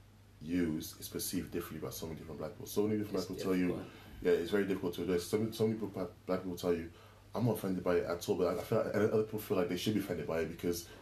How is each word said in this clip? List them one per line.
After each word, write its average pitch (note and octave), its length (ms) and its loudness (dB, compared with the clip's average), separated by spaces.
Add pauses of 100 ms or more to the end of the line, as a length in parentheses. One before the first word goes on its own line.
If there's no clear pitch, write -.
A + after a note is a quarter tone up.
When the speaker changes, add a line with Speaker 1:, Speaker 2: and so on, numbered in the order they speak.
(420)
Speaker 1:
used, D#2+ 560 0
it's - 100 -12
perceived - 440 -4
differently D#2+ 340 -6
by C2 60 -8
so - 140 -8
many D#2 120 -8
different D#2+ 220 -12
black D#2 120 -6
people. - 140 -12
So - 160 0
many G#2+ 160 2
different G2+ 200 -2
Speaker 2:
It's F#2 80 -2
Speaker 1:
black F#2 120 -6
people F#2+ 140 0
tell F#2 60 4
you, F2+ 100 4
Speaker 2:
difficult. F2+ 200 -4 (340)
Speaker 1:
yeah, A2 100 6
it's E2+ 180 2
very G2+ 160 4
difficult F#2 280 -2
to F2 80 -4
address. F2 200 2
So - 160 0
many, A2 140 2
so A2 140 2
many A2 120 2
people, G2 300 -4 (180)
black F#2 160 0
people F2+ 140 -4
tell F2 180 2
you, E2 160 -4 (440)
"I'm A2 120 2
not A2 100 4
offended F#2 260 -2
by F2+ 140 4
it E2+ 80 4
at - 240 -2
all," G2+ 60 4
but F2+ 240 2
I - 40 -2
feel A2+ 220 2
like, - 100 -2
and G#2 160 6
other A2 120 4
people G#2+ 180 -2
feel - 160 0
like F2+ 140 4
they F#2 80 0
should G#2+ 160 2
be F#2+ 60 4
offended E2+ 260 -2
by D#2+ 140 0
it D#2+ 100 0
because E2+ 360 -2 (160)